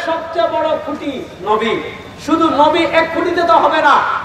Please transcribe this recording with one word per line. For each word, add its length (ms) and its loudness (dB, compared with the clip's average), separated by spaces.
সবচেয়ে 480 -2
বড় 140 0
খুঁটি 280 -8
নবী। 240 0
শুধু 200 2
নবী 200 4
এক 160 2
খুঁটিতে 360 0
তো 40 6
হবে 240 2
না, 60 6